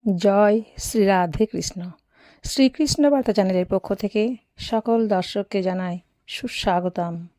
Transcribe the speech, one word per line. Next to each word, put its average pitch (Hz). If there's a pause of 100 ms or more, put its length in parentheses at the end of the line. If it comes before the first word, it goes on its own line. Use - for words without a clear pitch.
(160)
জয় 208 (160)
শ্রী -
রাধে 185
কৃষ্ণ। 180 (520)
শ্রীকৃষ্ণ 285
বার্তা 262
চ্যানেলের 185
পক্ষ 190
থেকে 214 (220)
সকল 226
দর্শককে 196
জানাই 185 (280)
সুস্বাগতম 175 (120)